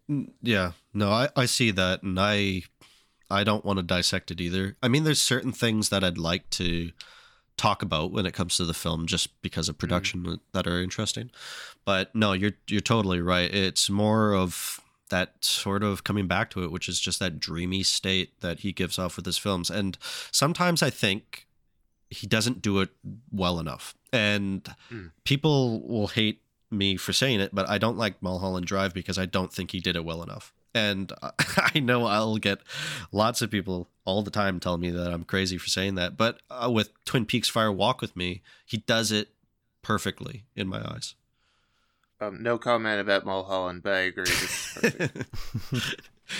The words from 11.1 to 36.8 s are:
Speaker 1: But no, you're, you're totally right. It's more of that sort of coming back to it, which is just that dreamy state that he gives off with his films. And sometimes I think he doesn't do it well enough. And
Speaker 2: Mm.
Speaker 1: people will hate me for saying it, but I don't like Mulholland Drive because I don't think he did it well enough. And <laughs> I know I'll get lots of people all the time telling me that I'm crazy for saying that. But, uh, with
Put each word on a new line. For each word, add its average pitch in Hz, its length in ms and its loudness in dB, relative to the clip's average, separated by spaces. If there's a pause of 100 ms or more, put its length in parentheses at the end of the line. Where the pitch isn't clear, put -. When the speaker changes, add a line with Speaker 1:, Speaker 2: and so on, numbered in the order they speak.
Speaker 1:
But 98 300 2
no, 107 180 4
you're, 95 200 2 (140)
you're 104 140 2
totally 98 380 2
right. 90 340 2
It's 95 360 2
more 107 440 4
of 92 460 0 (300)
that 92 320 0
sort - 420 0
of 101 200 0
coming 98 240 0
back 92 240 2
to 92 120 -4
it, 82 80 -4
which 85 160 -6
is 87 120 -2
just - 200 -2
that 87 200 -2
dreamy 90 440 -2
state 95 580 0
that 85 180 -4
he 98 120 -4
gives 87 280 -2
off 92 180 -4
with 87 80 -8
his 87 120 -2
films. 92 320 -2
And 95 280 -4 (340)
sometimes 170 520 2
I 143 60 4
think - 580 -2 (600)
he - 180 -12
doesn't 110 340 2
do 98 180 2
it 95 100 2 (420)
well 90 280 2
enough. 76 360 -8 (180)
And 104 500 2 (280)
Speaker 2:
Mm. 98 200 -14 (140)
Speaker 1:
people 135 600 4
will 104 220 0
hate 110 340 2 (300)
me 98 240 2
for - 180 -4
saying 127 280 2
it, 98 120 -2
but 98 140 0
I 104 120 0
don't 113 180 0
like 104 260 -2
Mulholland 92 440 -2
Drive 95 260 0
because 92 260 -4
I 92 60 0
don't 92 260 -2
think 90 200 -6
he 92 100 -4
did 87 160 0
it 82 80 -4
well 82 180 -6
enough. - 300 -14 (220)
And 104 420 0
<laughs> - 40 -18 (360)
I 170 220 2
know 123 260 4
I'll 110 320 2
get 98 220 2 (520)
lots 107 300 4
of 113 80 -2
people 92 400 -2 (160)
all 101 160 0
the 101 100 -4
time 98 280 0
telling 87 220 -2
me 87 100 -2
that 87 200 -2
I'm 85 120 -4
crazy 95 340 0
for - 120 -8
saying 95 260 0
that. 90 220 -2
But, 113 240 0 (100)
uh, 123 200 0
with 107 200 2 (140)